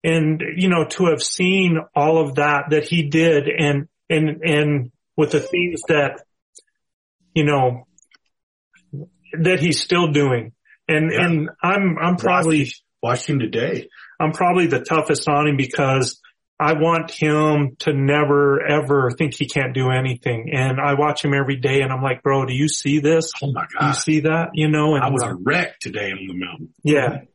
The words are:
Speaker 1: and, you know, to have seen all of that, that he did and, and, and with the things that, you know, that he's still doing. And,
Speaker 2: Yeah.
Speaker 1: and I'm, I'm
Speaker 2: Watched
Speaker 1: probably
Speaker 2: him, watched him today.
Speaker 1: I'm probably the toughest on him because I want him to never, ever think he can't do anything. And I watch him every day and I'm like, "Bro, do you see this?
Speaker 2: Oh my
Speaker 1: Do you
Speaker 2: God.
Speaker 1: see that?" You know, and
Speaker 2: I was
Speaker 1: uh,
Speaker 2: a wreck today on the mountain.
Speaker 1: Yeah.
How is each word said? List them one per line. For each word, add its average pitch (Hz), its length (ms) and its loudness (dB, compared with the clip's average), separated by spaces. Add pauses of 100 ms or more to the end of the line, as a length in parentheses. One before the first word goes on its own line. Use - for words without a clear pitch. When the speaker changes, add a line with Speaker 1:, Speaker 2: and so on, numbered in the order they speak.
Speaker 1:
and, 160 400 0 (140)
you 180 120 2
know, 170 160 2
to 180 220 0
have 156 160 2
seen 185 560 0 (160)
all 151 240 4
of 143 180 0
that, 147 340 2
that 151 140 2
he 165 240 -2
did 156 400 4
and, 143 400 0 (220)
and, 156 320 0
and 147 500 0 (240)
with 151 140 2
the 151 100 2
things 175 480 -4
that, 147 340 0 (1120)
you 156 100 0
know, 131 420 0 (1500)
that 165 200 0
he's 156 200 0
still 175 320 0
doing. 127 400 0 (360)
And, 156 240 0
Speaker 2:
Yeah. - 120 0
Speaker 1:
and 165 240 0 (140)
I'm, 185 360 0
I'm 170 140 0
Speaker 2:
Watched 180 120 -2
Speaker 1:
probably 160 400 2
Speaker 2:
him, 123 60 -6 (320)
watched - 260 -4
him 143 100 0
today. 113 500 -4 (320)
Speaker 1:
I'm 156 120 2
probably 180 340 2
the 131 140 0
toughest 156 480 0
on 147 200 2
him 143 80 2
because 135 640 0 (400)
I 151 140 2
want 160 360 0
him 151 680 0
to 156 120 -2
never, 143 720 2
ever 143 520 2
think 147 180 -2
he 143 120 -4
can't 127 280 -4
do 131 160 0
anything. 127 640 -2
And 131 280 0
I 143 140 2
watch 147 300 0
him 143 100 2
every 139 220 0
day 131 260 0
and 131 100 -2
I'm 131 100 -4
like, 131 200 -4
"Bro, 135 240 0
do 127 80 -6
you 143 140 0
see 147 320 0
this? 160 320 2 (100)
Speaker 2:
Oh 139 100 -4
my 120 100 -6
Speaker 1:
Do - 120 -8
you - 60 -8
Speaker 2:
God. 135 120 2
Speaker 1:
see 151 280 0
that?" 160 340 0
You 156 140 0
know, 151 260 2
and 135 80 0
Speaker 2:
I 131 80 0
was 127 140 0
Speaker 1:
uh, 110 60 -6
Speaker 2:
a 98 40 -6
wreck 123 460 -4
today 98 320 -8
on 95 160 -12
the 90 60 -12
mountain. 87 380 -12 (120)
Speaker 1:
Yeah. 147 380 0 (120)